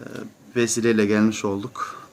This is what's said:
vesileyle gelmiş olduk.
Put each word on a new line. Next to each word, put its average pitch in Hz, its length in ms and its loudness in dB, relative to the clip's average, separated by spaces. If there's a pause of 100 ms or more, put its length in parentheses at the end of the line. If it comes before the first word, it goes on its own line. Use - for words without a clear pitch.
(560)
vesileyle 113 500 2
gelmiş 107 400 2
olduk. 101 680 -8